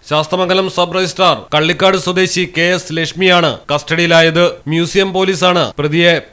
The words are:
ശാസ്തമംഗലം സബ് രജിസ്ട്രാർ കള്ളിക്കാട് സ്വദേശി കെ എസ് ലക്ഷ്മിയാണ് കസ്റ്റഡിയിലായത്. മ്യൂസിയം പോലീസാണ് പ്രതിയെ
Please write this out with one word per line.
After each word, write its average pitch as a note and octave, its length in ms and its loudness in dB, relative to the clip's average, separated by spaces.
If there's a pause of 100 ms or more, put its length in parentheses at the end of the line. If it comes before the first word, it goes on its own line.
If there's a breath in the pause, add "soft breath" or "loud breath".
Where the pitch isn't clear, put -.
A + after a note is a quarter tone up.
(100)
ശാസ്തമംഗലം F#3 560 0 (100)
സബ് F3 200 0
രജിസ്ട്രാർ F3+ 400 0 (180)
കള്ളിക്കാട് F3 500 2
സ്വദേശി F3+ 380 0 (140)
കെ E3 100 0 (100)
എസ് E3+ 220 -8
ലക്ഷ്മിയാണ് E3+ 520 2 (200)
കസ്റ്റഡിയിലായത്. E3 760 2 (280)
മ്യൂസിയം F3 440 0
പോലീസാണ് F3+ 460 0 (160)
പ്രതിയെ E3 360 2 (180)